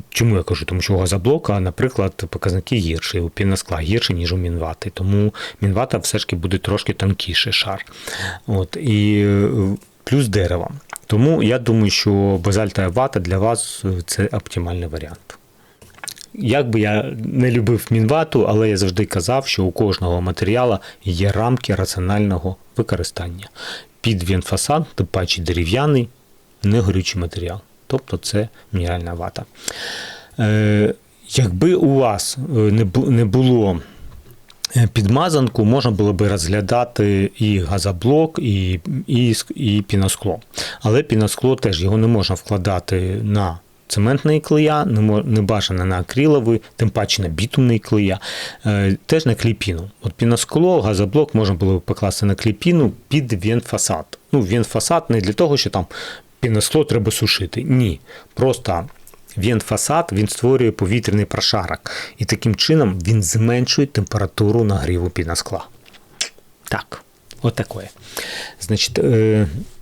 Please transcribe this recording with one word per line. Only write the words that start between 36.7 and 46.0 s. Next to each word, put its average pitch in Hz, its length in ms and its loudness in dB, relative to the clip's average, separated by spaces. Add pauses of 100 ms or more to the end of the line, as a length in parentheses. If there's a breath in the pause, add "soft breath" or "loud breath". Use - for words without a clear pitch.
і 107 220 2
газоблок, 101 800 0
і, 95 380 0 (280)
і 120 260 2
ск-, - 220 -6
і 104 260 0
піноскло. 95 580 -2 (420 loud breath)
Але 113 220 2
піноскло 120 520 0
теж, 92 280 -2
його 98 140 2
не 110 100 4
можна 98 280 2
вкладати 92 880 -2
на 101 360 0 (340)
цементний 139 460 2
клея, 151 460 2
не 107 160 2
мо-, 107 220 4
не 110 180 2
бажано 95 440 0
на 92 140 0
акриловий, 123 640 2 (140 loud breath)